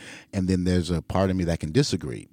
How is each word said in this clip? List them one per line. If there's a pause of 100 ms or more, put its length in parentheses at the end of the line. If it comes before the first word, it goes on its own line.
(320)
And
then
there's
a
part
of
me
that
can
disagree